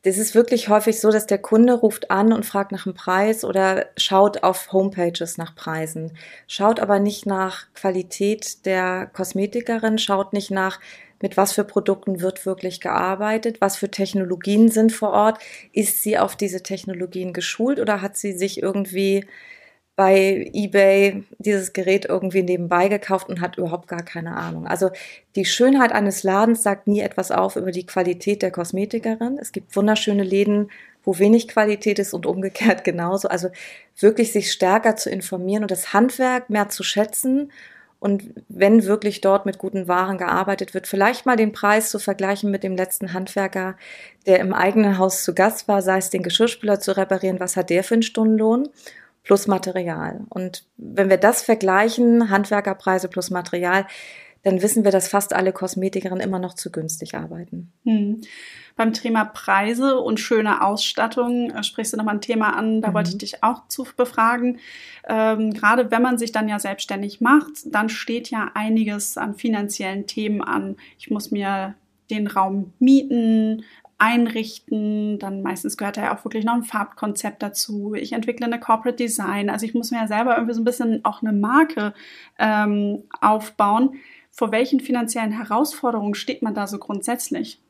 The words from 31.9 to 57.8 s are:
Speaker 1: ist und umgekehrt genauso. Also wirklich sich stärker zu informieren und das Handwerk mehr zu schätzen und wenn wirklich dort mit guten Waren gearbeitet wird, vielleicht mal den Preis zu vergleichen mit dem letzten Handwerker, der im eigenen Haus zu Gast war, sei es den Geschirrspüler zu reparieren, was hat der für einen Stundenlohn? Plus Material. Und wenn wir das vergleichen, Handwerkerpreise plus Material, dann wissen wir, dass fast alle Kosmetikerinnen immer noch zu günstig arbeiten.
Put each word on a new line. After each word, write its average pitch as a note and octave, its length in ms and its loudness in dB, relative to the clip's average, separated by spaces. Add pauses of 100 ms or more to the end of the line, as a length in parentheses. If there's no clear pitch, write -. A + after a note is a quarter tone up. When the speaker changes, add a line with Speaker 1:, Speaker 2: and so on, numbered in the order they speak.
Speaker 1:
ist G3 160 -4
und E3+ 140 -6
umgekehrt F#3+ 560 0
genauso. F3 440 -2
Also F3+ 220 -2 (500)
wirklich G#3+ 320 4
sich G3+ 200 -2
stärker G#3+ 460 2
zu - 120 -6
informieren F#3+ 540 -4
und G3 80 -4
das - 220 -6
Handwerk B3 580 2
mehr G#3 180 0
zu - 140 -8
schätzen C4 680 -2 (480)
und G3+ 360 -2 (120)
wenn G3+ 380 6
wirklich G#3 360 0
dort G3 260 2
mit F#3+ 100 -6
guten F#3+ 300 -6
Waren F#3 320 0
gearbeitet F#3+ 560 -2
wird, F#3 100 -6
vielleicht G#3 400 0
mal B3+ 100 2
den G#3+ 160 2
Preis G#3+ 380 2
zu - 80 -6
vergleichen G3+ 540 -2
mit G3 100 -4
dem F#3+ 140 -4
letzten F#3 380 -4
Handwerker, F#3+ 600 -4 (520)
der F#3 120 8
im F#3+ 140 0
eigenen G3+ 460 4
Haus F#3+ 240 2
zu F3+ 100 -2
Gast G#3 340 2
war, G3+ 140 4
sei F#3+ 160 2
es F#3 140 -2
den F#3 100 -2
Geschirrspüler G#3 580 0
zu G3 160 -2
reparieren, F#3+ 440 0
was F3+ 180 -4
hat F3 140 -2
der F3+ 120 4
für A3+ 120 0
einen A3+ 80 4
Stundenlohn? A3 640 2 (540)
Plus G3 220 4
Material. F3+ 840 -4
Und F#3 360 -10 (120)
wenn G3 320 -2
wir F#3+ 80 8
das G#3 240 4
vergleichen, A3+ 880 4
Handwerkerpreise G3 800 0
plus F3+ 200 -6
Material, F3+ 560 0 (580)
dann F#3 180 2
wissen G#3+ 240 2
wir, G3+ 60 6
dass F#3 180 0
fast G3+ 240 -2
alle F#3+ 180 2
Kosmetikerinnen F#3 720 -4
immer F#3+ 160 -4
noch F3+ 140 -6
zu - 180 -12
günstig D#3+ 440 -10
arbeiten. E3+ 580 -12 (100)